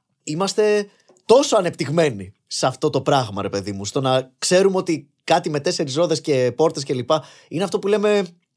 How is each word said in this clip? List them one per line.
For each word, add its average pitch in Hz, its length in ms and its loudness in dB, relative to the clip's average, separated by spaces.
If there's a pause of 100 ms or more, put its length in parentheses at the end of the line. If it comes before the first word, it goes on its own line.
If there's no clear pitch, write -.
(240)
Είμαστε 202 640 0 (380)
τόσο 277 320 4
ανεπτυγμένοι 143 760 -2 (140)
σε - 200 -4
αυτό 139 220 0
το 135 120 0
πράγμα, 123 400 0
ρε 98 80 -4
παιδί 101 220 -4
μου, 98 140 -8
στο 135 160 -4
να 131 360 0
ξέρουμε 190 400 2
ότι 175 320 -4 (140)
κάτι 170 260 2
με 147 100 -2
τέσσερις 147 360 -4
ρόδες 165 260 0
και 127 340 2
πόρτες 156 280 0
και 147 100 -4
λοιπά 135 300 0 (240)
είναι 170 160 -4
αυτό 190 160 -4
που 196 80 -4
λέμε, 208 380 2 (320)